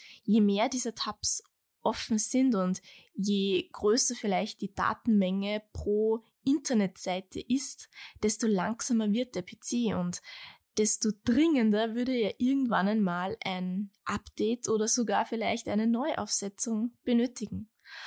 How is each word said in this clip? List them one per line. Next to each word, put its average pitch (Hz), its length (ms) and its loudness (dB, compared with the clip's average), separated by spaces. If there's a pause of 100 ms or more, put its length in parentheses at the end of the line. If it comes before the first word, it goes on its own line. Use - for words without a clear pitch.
(220)
je 220 180 4
mehr 202 280 2
dieser 247 260 -2
Tabs - 480 -4 (400)
offen - 360 0
sind 254 360 4
und 185 280 0 (320)
je 196 580 0
größer 233 420 2
vielleicht 208 460 -2
die 196 120 -6
Datenmenge 196 880 0 (100)
pro 220 520 0 (200)
Internetseite 208 960 0
ist, - 480 0 (340)
desto 214 240 2
langsamer 214 680 0
wird 247 220 -2
der 180 80 -4
P - 180 -18
C 240 340 0
und 175 260 -4 (560)
desto 214 340 2 (140)
dringender 233 680 2
würde 247 180 -2
er 226 280 -2
irgendwann 240 480 2
einmal 190 560 0
ein 185 480 -4 (120)
Update 208 640 -4
oder 214 200 2
sogar 214 360 0
vielleicht 220 440 -4
eine 214 180 0
Neuaufsetzung 226 1160 -2
benötigen. 233 680 -2 (360)